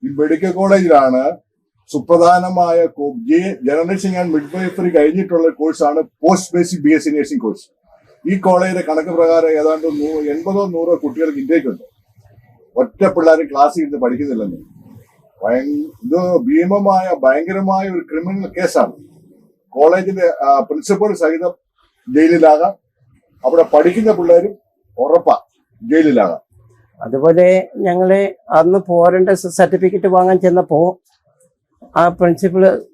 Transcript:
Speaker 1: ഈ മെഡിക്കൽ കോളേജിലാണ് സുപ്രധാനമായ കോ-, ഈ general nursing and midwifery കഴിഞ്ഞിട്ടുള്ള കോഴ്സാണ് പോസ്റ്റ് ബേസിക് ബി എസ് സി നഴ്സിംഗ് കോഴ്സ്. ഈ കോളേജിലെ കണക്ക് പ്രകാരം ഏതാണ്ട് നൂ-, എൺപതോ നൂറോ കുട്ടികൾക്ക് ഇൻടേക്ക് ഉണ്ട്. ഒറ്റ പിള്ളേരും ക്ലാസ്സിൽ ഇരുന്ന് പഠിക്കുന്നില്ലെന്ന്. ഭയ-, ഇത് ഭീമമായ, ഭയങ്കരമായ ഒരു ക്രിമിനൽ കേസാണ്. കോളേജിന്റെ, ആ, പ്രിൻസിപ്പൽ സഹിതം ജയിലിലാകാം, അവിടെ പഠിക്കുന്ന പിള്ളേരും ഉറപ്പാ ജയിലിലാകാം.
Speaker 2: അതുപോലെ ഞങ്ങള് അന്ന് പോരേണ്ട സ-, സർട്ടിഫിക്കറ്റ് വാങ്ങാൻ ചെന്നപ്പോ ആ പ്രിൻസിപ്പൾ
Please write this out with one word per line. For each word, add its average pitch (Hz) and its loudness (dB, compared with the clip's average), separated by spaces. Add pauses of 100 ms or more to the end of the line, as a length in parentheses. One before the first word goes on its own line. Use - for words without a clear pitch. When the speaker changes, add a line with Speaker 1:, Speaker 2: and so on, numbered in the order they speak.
Speaker 1:
ഈ 135 -8
മെഡിക്കൽ 156 -2
കോളേജിലാണ് 160 2 (600)
സുപ്രധാനമായ 170 2
കോ-, 143 -4
ഈ 185 0
general 143 -2
nursing 185 -4
and 165 -2
midwifery 175 -4
കഴിഞ്ഞിട്ടുള്ള 165 0
കോഴ്സാണ് 156 -2
പോസ്റ്റ് - -2
ബേസിക് 175 -4
ബി 147 2
എസ് 151 -2
സി 156 -2
നഴ്സിംഗ് 143 -4
കോഴ്സ്. - -8 (600)
ഈ 196 -2
കോളേജിലെ 185 0
കണക്ക് 156 -4
പ്രകാരം 165 2
ഏതാണ്ട് 156 0
നൂ-, 151 -4
എൺപതോ 190 -4
നൂറോ 165 -2
കുട്ടികൾക്ക് 147 -4
ഇൻടേക്ക് 139 -2
ഉണ്ട്. - -8 (920)
ഒറ്റ - -2
പിള്ളേരും 160 2
ക്ലാസ്സിൽ 143 0
ഇരുന്ന് 143 -6
പഠിക്കുന്നില്ലെന്ന്. 123 -4 (880)
ഭയ-, 123 -2 (400)
ഇത് 180 0
ഭീമമായ, 185 0
ഭയങ്കരമായ 190 -2
ഒരു 175 -8
ക്രിമിനൽ 180 -8
കേസാണ്. - -2 (760)
കോളേജിന്റെ, 180 0
ആ, 139 2
പ്രിൻസിപ്പൽ 196 -2
സഹിതം 165 -2 (600)
ജയിലിലാകാം, 160 4 (680)
അവിടെ 160 4
പഠിക്കുന്ന 180 2
പിള്ളേരും 175 2 (440)
ഉറപ്പാ 156 0 (520)
ജയിലിലാകാം. 123 2 (540)
Speaker 2:
അതുപോലെ 165 2
ഞങ്ങള് 190 0 (160)
അന്ന് 170 4
പോരേണ്ട 180 2
സ-, 185 0
സർട്ടിഫിക്കറ്റ് 185 0
വാങ്ങാൻ 185 2
ചെന്നപ്പോ 180 0 (960)
ആ 170 2
പ്രിൻസിപ്പൾ 175 0 (120)